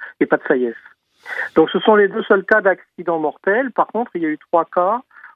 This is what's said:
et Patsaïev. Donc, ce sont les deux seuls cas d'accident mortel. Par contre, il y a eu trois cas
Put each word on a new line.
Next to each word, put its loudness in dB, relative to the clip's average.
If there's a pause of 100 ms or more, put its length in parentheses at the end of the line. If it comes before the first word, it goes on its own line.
(180)
et 2
Patsaïev. -2 (800)
Donc, 4
ce -2
sont 4
les 4
deux -6
seuls 0
cas 2
d'accident -4
mortel. -4
Par -2
contre, -6
il -4
y -2
a -2
eu -8
trois 0
cas -2 (340)